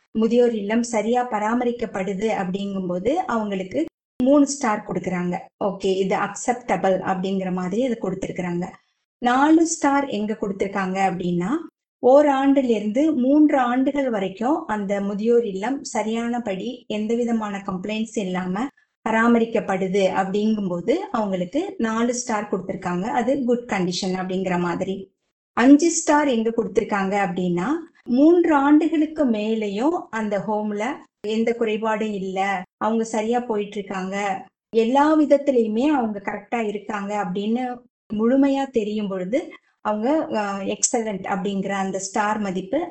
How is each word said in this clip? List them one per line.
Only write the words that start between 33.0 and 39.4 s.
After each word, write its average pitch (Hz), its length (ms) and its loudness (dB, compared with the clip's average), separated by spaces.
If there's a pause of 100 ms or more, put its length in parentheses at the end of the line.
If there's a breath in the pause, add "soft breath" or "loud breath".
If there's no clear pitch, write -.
சரியா 226 360 0
போயிட்டு 208 380 -4
இருக்காங்க, 190 680 -6 (300)
எல்லா 277 440 4
விதத்திலயுமே 262 640 4
அவங்க 233 320 0
கரெக்டா 208 400 -6
இருக்காங்க 208 640 -4
அப்படின்னு 220 520 -2 (360)
முழுமையா 269 580 2
தெரியும் 214 380 -2
பொழுது 190 440 -4 (280 loud breath)